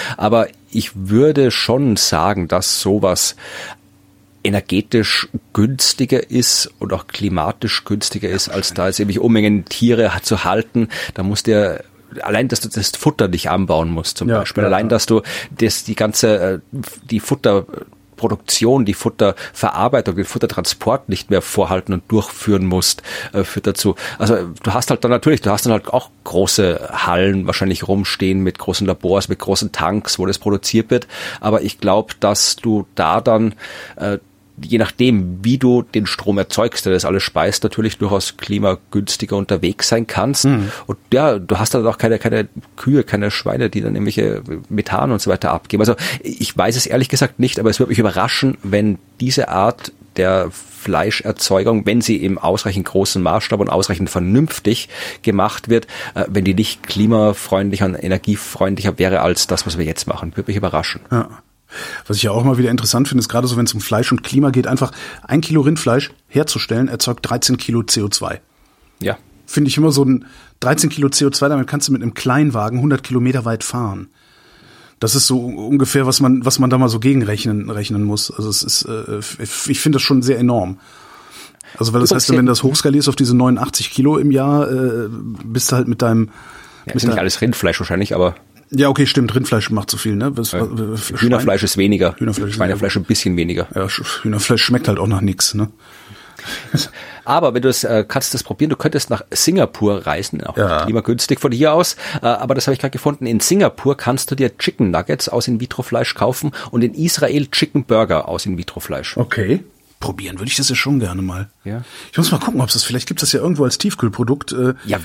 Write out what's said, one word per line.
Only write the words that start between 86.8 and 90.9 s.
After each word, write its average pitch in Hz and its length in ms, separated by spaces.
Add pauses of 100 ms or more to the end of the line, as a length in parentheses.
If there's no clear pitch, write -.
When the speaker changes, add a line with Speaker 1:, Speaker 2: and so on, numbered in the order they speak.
Speaker 2:
mit - 80
Speaker 1:
ist 127 80
nicht 120 100
Speaker 2:
dein- 110 60
Speaker 1:
alles 92 220
Rindfleisch 110 380
wahrscheinlich, 90 360
aber 90 180 (380)
Speaker 2:
Ja, 139 180
okay, 139 180
stimmt. 123 260
Rindfleisch 123 380
macht 104 180
zu - 80
viel, 107 180
ne? 131 220
Was, 113 140
Speaker 1:
Ja. 90 100
Speaker 2:
wa-, 110 80
wa-, 110 280